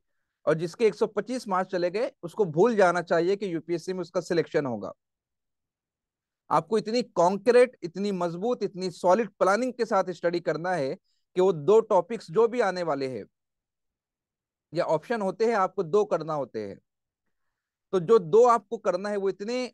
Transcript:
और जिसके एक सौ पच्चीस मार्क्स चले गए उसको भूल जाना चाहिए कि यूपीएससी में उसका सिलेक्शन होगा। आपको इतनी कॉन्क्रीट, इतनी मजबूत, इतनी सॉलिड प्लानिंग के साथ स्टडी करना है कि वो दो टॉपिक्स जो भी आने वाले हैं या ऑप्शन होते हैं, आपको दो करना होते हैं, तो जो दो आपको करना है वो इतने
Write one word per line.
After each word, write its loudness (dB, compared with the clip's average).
और 2
जिसके -2
एक 2
सौ -2
पच्चीस -6
मार्क्स -4
चले -2
गए -4
उसको -2
भूल 2
जाना 4
चाहिए 0
कि -6
यूपीएससी -6
में -6
उसका -4
सिलेक्शन -2
होगा। -8
आपको 0
इतनी -2
कॉन्क्रीट, 2
इतनी -6
मजबूत, -4
इतनी -6
सॉलिड 0
प्लानिंग 0
के -4
साथ -2
स्टडी -4
करना -4
है -2
कि -8
वो 4
दो 4
टॉपिक्स -2
जो 2
भी -4
आने -2
वाले -2
हैं -10
या -2
ऑप्शन -2
होते -2
हैं, 2
आपको 0
दो 2
करना -4
होते -8
हैं, -14
तो 2
जो 4
दो 4
आपको 0
करना -4
है -4
वो -4
इतने -6